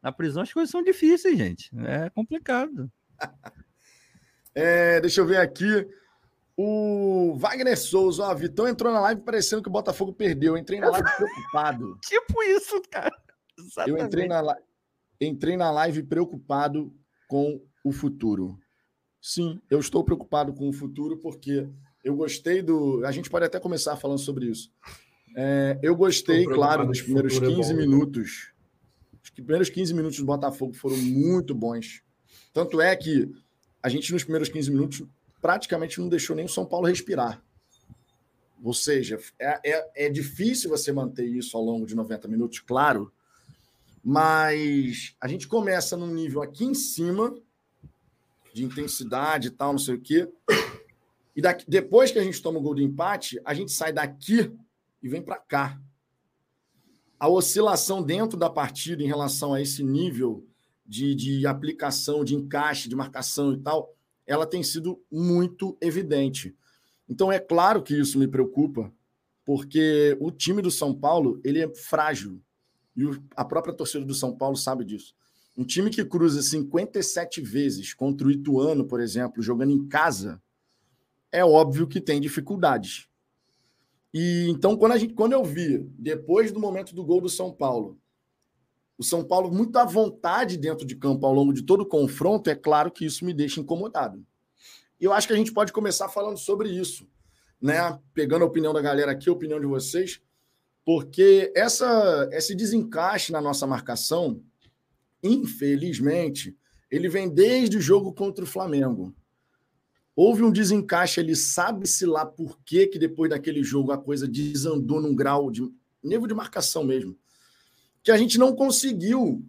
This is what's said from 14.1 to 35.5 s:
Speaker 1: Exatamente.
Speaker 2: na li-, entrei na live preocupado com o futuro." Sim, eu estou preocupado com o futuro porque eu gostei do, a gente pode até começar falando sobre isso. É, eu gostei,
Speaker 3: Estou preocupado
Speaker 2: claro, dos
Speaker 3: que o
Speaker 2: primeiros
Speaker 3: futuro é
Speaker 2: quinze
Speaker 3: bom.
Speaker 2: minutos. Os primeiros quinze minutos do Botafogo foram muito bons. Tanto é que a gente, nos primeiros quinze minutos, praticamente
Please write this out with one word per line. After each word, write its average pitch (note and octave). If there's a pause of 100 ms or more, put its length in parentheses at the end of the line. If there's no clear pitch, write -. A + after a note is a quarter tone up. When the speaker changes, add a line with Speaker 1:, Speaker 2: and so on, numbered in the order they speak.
Speaker 1:
Exatamente. -
Speaker 2:
na E3+
li-, D3+ (600)
entrei D3+
na F3
live D#3
preocupado D3 (320)
com C#3+ (200)
o C#3
futuro." A2 (640)
Sim, F3 (120)
eu D3
estou D3
preocupado D3
com C#3
o C3+
futuro C#3+
porque C#3 (380)
eu C#3+
gostei D#3
do, D3
a C#3
gente D3+
pode E3+
até E3+
começar E3
falando C#3
sobre C3+
isso. - (640)
É, C#3
eu E3
gostei, F3
Speaker 3:
Estou E3
preocupado C#3+
Speaker 2:
claro, C#3
dos B2
Speaker 3:
que -
o -
Speaker 2:
primeiros C3+
Speaker 3:
futuro B2+
é -
Speaker 2:
quinze D#3+
Speaker 3:
bom. D#3+
Speaker 2:
minutos. C#3 (680)
Os -
primeiros E3
quinze F3
minutos D#3
do C#3
Botafogo C#3
foram C3+
muito C#3
bons. A2+ (500)
Tanto D#3+
é F#3
que D#3 (520)
a C3
gente, C#3+
nos F3
primeiros D#3
quinze C#3+
minutos, C#3 (380)
praticamente E3